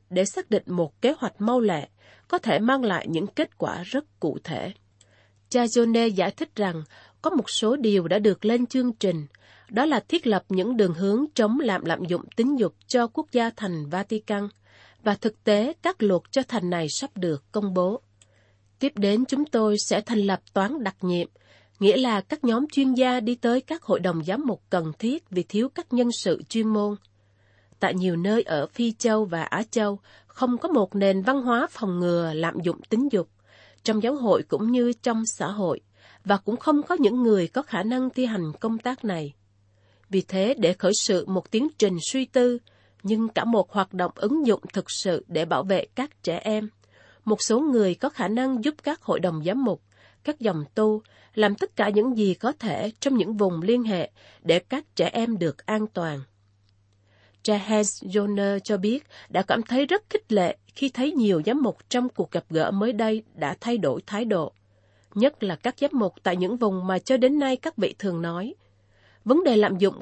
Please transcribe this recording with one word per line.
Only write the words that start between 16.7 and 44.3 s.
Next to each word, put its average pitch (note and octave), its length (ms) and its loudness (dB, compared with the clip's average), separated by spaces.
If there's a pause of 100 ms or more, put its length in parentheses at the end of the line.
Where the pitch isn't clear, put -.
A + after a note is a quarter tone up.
này E3+ 200 -2
sắp - 240 -6
được E3+ 380 -4
công G3+ 220 -2
bố. F#3 260 0 (760)
Tiếp C4+ 180 0
đến G#3 280 2
chúng C#4 200 -2
tôi G#3+ 320 2 (100)
sẽ F3 140 0
thành A3 180 -2
lập G3 220 0 (120)
toán A3+ 320 0
đặc F#3+ 160 -4
nhiệm, F3 280 -2 (500)
nghĩa G3 180 6
là A#3+ 240 0
các - 240 -6
nhóm A#3+ 280 2
chuyên C4 220 2
gia B3+ 260 2
đi A3+ 140 -2
tới A#3+ 260 0
các D#4+ 220 -8
hội E3 180 0
đồng E3+ 240 -2
giám A3 220 -4
mục G#3 240 -4
cần D#3+ 280 -2
thiết B3 320 -4
vì F3+ 120 -2
thiếu G#3+ 260 -2
các - 240 -10
nhân A#3+ 160 2 (140)
sự E3+ 260 0
chuyên A3 200 -2
môn. G#3 280 -2 (840)
Tại F#3+ 140 0
nhiều F#3 220 0
nơi G3+ 260 0
ở D3+ 240 -2
Phi A#3 260 -4
Châu A3 320 0
và E3 180 -4
Á F3 280 -4
Châu, G3+ 280 -2 (280)
không B3 320 -2
có E4+ 100 -4
một A#3 260 2
nền G3 280 2
văn C4 200 0
hóa A#3+ 280 0
phòng F#3 280 -4
ngừa E3+ 360 0
lạm E3 260 -4
dụng E3+ 280 -4
tính B3 240 0
dục, F3+ 160 0 (540)
trong A3 200 0
giáo A#3+ 120 0
hội A3+ 280 2
cũng G#3+ 300 -2
như B3 200 2 (100)
trong A3+ 200 0 (160)
xã E3 80 -4
hội, F#3 340 -4 (440)
và G3+ 120 4
cũng G#3 200 -4
không D4 260 2
có F4 180 -2
những B3 220 4
người G3+ 260 4
có B3 140 -4
khả F3+ 200 -4
năng B3+ 280 -2
thi B3+ 160 -2
hành F#3 340 -4
công A3+ 180 -4
tác B3+ 260 -6
này. D#3+ 300 -6 (760)
Vì F#3+ 120 2
thế, F#3+ 380 0
để F3+ 140 4
khởi F#3 200 2 (100)
sự F3+ 240 0
một F#3+ 240 -4
tiến A#3+ 180 0 (100)
trình F#3+ 200 2 (140)
suy C4 120 -2
tư, B3 340 2 (440)
nhưng A3 260 0
cả - 160 -4
một A3+ 280 0
hoạt F#3+ 220 -2
động F3+ 200 -2
ứng C#4+ 320 0